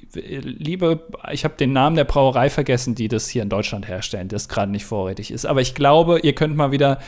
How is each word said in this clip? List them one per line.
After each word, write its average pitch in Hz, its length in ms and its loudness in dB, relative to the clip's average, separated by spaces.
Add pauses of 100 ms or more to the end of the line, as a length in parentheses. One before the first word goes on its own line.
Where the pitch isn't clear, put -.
(140)
liebe, 165 880 -4 (300)
ich - 120 -4
hab 151 140 -4
den 135 160 2
Namen 143 240 4
der 143 80 4
Brauerei 135 440 4
vergessen, 123 460 0
die 110 140 -2
das 113 180 -2
hier 120 160 -2
in 101 60 -4
Deutschland 101 380 -4
herstellen, 92 420 -8
das 101 180 -6
gerade 101 240 -2
nicht 101 140 -4
vorrätig 95 460 -6
ist. 113 140 -6
Aber 139 160 2
ich - 140 -2
glaube, 160 440 6
ihr 156 140 2
könnt 151 220 0
mal 147 160 2
wieder 139 360 2